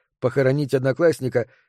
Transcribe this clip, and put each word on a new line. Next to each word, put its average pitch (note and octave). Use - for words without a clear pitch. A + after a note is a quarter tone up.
похоронить C3+
одноклассника C3